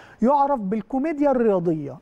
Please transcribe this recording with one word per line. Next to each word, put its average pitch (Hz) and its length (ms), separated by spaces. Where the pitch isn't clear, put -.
يعرف 277 380
بالكوميديا 269 680
الرياضية، 175 720